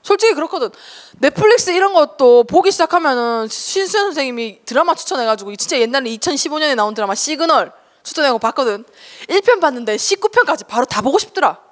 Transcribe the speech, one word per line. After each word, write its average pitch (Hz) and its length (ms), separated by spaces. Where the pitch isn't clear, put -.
솔직히 403 320
그렇거든. 294 360
넷플릭스 403 520
이런 381 240
것도 247 500
보기 359 280
시작하면은 247 760
신수연 392 580
선생님이 247 580
드라마 240 300
추천해가지고 220 640
진짜 - 220
옛날에 240 320
이천십오 294 480
년에 302 160
나온 214 200
드라마 208 200
시그널 294 580
추천해가지고 269 380
봤거든. 226 440
일 392 140
편 466 180
봤는데 240 360
십구 392 340
편까지 453 340
바로 240 220
다 208 160
보고 277 160
싶더라. - 400